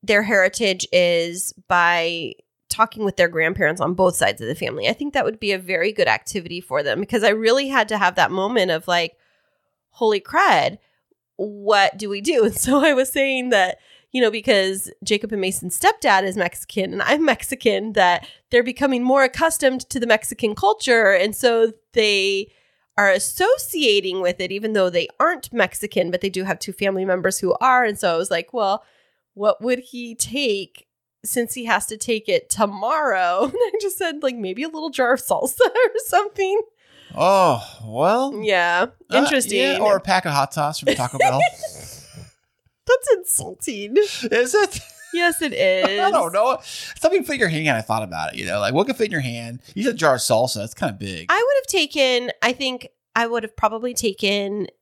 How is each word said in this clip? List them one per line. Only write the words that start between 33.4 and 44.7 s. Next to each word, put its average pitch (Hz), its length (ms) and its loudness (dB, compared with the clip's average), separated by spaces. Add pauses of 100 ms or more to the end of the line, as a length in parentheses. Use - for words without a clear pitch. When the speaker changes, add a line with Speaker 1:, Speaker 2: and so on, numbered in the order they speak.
Speaker 1:
<laughs> - 0 -
And 269 100 -2
I 466 180 0 (100)
just 403 160 -4
said, 320 260 -4
like, 262 120 -2
"Maybe 208 280 -6
a 330 60 -6
little 320 200 -8
jar 254 240 2
of 254 80 0
salsa - 380 -2
<laughs> 480 60 6
or 480 260 2 (160)
something." 392 540 0 (540)
Speaker 2:
Oh, 170 480 4 (220)
well. 190 480 0 (100)
Speaker 1:
Yeah. 180 440 2 (220)
Speaker 2:
Uh, - 80 2
Speaker 1:
Interesting. 277 420 2
Speaker 2:
yeah, 269 200 0
or 208 180 4
a 185 40 -2
pack 185 240 0
of 165 80 -4
hot 139 200 0
sauce 151 260 -2
from - 140 0
Taco 127 260 -4
Bell. 135 200 2 (100)
Speaker 1:
<laughs> - 0 - (1400)
That's 523 260 2
insulting. 254 840 -4
Speaker 2:
Is 247 580 0
it? 403 240 2 (340)